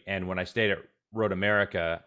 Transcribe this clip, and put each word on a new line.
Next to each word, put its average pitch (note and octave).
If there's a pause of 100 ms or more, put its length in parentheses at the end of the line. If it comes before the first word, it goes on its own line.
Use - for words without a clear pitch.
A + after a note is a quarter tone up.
And F#2+
when F#2
I F2+
stayed G#2+
at - (320)
Road G#2+
America, F#2